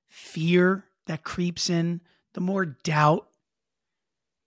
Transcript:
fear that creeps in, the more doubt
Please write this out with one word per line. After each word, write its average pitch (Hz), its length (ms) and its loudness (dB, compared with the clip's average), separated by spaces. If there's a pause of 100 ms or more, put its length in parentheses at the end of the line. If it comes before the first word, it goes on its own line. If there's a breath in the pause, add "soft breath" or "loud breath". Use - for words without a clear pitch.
fear 180 800 0 (220)
that 165 180 -8
creeps 175 460 -4
in, 170 320 -2 (320)
the - 80 -8
more 185 240 -2
doubt 151 600 2 (1200)